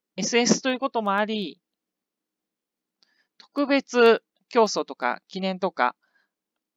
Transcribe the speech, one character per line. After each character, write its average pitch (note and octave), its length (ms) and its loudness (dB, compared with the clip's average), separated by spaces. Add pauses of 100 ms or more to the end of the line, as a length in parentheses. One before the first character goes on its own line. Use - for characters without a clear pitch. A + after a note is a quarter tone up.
(160)
エ F#3 80 -8
ス D#3+ 140 0
エ A#3+ 100 2
ス - 140 2
と C4 100 -2
い B3+ 40 -2
う A#3 40 -8
こ C4+ 100 -4
と A#3 120 -4
も G3+ 120 -2
あ G#3 100 0
り、 G#3 360 -8 (1800)
特 - 300 -4
別 B3 560 4 (260)
競 A#3 140 4
争 F3 200 -2
と - 120 -12
か、 A#2+ 320 -6
記 F#3 140 -12
念 F#3+ 180 -6
と F#3 120 -2
か、 B2 240 -2 (800)